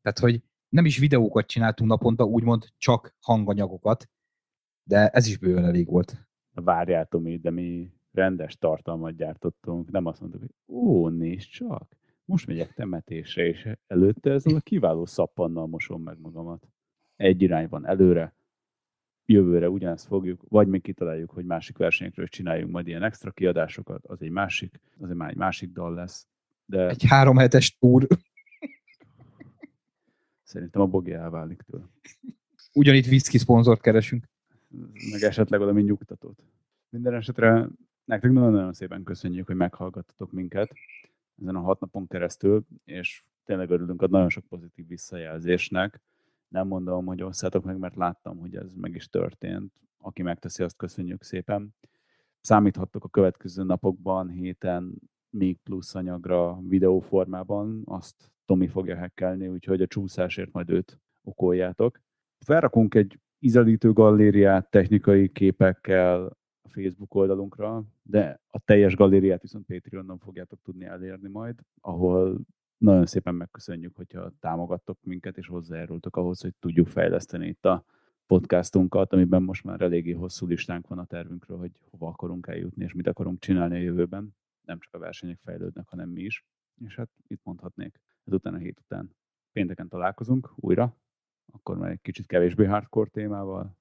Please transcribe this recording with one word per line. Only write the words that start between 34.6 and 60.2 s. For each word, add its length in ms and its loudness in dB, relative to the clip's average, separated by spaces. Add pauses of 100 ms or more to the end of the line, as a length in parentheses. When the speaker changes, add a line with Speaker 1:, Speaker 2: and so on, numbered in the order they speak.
Speaker 2:
Meg 100 -6
esetleg 380 2
valami 220 2
nyugtatót. 640 -4 (460)
Minden 240 -4
esetre 560 2 (360)
nektek 260 2
nagyon-nagyon 420 4
szépen 300 -12
köszönjük, 440 -8
hogy 80 -4
meghallgattatok 760 -8
minket 420 -6 (680)
ezen 140 -8
a 60 -8
hat 180 -2
napon 280 -12
keresztül, 580 -2 (180)
és 400 -12 (200)
tényleg 260 -6
örülünk 320 -2
a 60 0
nagyon 220 4
sok 160 -8
pozitív 420 -20
visszajelzésnek. 1120 -6 (460)
Nem 200 -6
mondom, 380 -6
hogy 160 -10
osszátok 420 -6
meg, 140 -8
mert 180 -10
láttam, 420 -6
hogy 180 -14
ez 180 -14
meg 220 -12
is 140 -18
történt. 640 -8 (240)
Aki 240 -16
megteszi, 420 -8
azt 140 -8
köszönjük 460 -12
szépen. 520 -8 (640)
Számíthattok 600 2
a 60 -16
következő 540 0
napokban, 680 -4
héten 640 -8 (360)
még 340 -2
plusz 320 -12
anyagra 720 -2
videóformában, 1160 0
azt 460 -16 (140)
Tomi 220 2
fogja 280 -6
hekkelni, 520 -8
úgyhogy 340 -2
a 60 2
csúszásért 640 -6